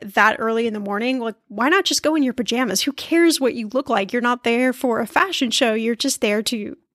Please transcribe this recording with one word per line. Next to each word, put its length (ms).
that 380
early 260
in 80
the 60
morning, 400
like, 160
why 220
not 160
just 160
go 140
in 80
your 100
pajamas? 480
Who 120
cares 460
what 140
you 140
look 200
like? 240
You're 120
not 200
there 300
for 260
a 80
fashion 440
show. 240
You're 200
just 260
there 220
to 320